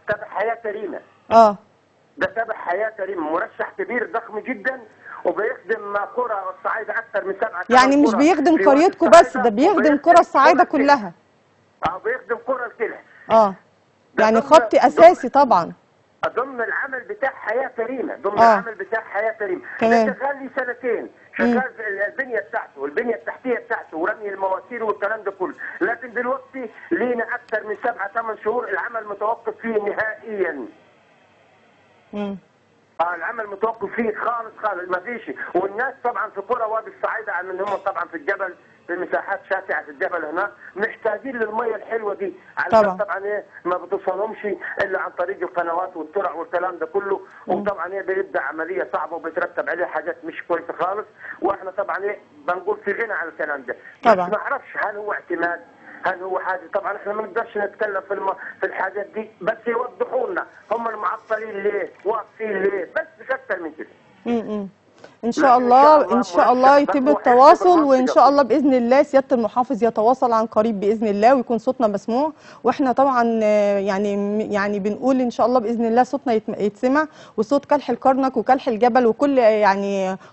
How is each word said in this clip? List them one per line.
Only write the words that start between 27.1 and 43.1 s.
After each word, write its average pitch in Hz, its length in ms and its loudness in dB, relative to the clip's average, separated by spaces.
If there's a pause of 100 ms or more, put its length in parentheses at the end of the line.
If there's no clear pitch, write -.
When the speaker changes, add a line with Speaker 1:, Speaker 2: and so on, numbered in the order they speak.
Speaker 1:
أكتر 214 340 -8
من 208 160 -6
سبعة، 202 300 -6
ثمان 226 300 -6
شهور 226 240 -2
العمل 208 400 -6
متوقف 214 540 -4
فيه 220 200 -2
نهائيًا. 196 800 -4 (1500)
Speaker 2:
مم. 202 240 -8 (640)
Speaker 1:
اه، 175 140 -2
العمل 214 320 -8
متوقف 208 440 -4
فيه 220 240 -2
خالص، 226 480 -6
خالص، 180 280 -6
ما 180 100 -2
فيش. 226 300 -12 (240)
والناس 196 400 -4 (100)
طبعًا 240 260 -4
في 190 100 -12
قرى 226 240 -4
وادي 214 340 -4
الصعايدة، 208 340 -6
عن 185 180 -6
ان 185 100 -6
هم 202 140 -4 (120)
طبعًا 175 180 -4
في 165 120 -12
الجبل، 185 380 -6 (320)
في 175 100 -6
مساحات 180 440 -4 (100)
شاسعة 185 340 -4
في 151 60 -18
الجبل 170 340 -6
هناك، 175 260 -4 (260)
محتاجين 220 600 -6
للمية 220 380 -4
الحلوة 214 400 -6
دي، 190 180 -8 (260)
علشان 185 240 4
Speaker 2:
طبعًا. 190 140 0
Speaker 1:
طبعًا 196 280 -4